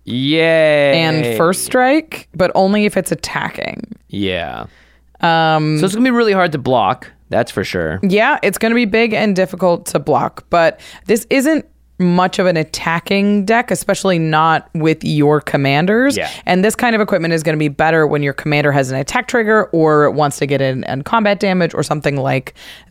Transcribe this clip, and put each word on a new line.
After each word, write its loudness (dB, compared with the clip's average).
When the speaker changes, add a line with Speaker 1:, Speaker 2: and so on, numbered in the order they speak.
Speaker 1:
Yay. 2
Speaker 2:
And 0
first 0
strike, -2
but 0
only 2
if 0
it's -4
attacking. -8
Speaker 1:
Yeah. -6
Speaker 2:
Um, 0
Speaker 1:
So 0
it's -2
gonna 0
be 2
really 2
hard 2
to -4
block. 0
That's -2
for -4
sure. -4
Speaker 2:
Yeah, 2
it's -2
gonna 0
be 2
big 0
and 0
difficult 0
to -4
block, -2
but 2
this 0
isn't 0
much 0
of 0
an 2
attacking -2
deck, 0
especially 0
not 2
with 0
your 2
commanders. 0
Speaker 1:
Yeah. -4
Speaker 2:
And 2
this 0
kind 0
of 0
equipment 0
is -2
gonna 0
be 0
better 2
when 0
your -2
commander 0
has 0
an -4
attack -4
trigger 2
or 4
wants 0
to -2
get 0
in -2
and -6
combat 0
damage 0
or -2
something -2
like -4